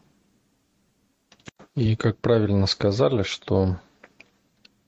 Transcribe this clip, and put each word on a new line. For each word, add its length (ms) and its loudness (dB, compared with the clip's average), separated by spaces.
И, 220 0
как 220 -2
правильно 480 2
сказали, 560 0
что 580 -2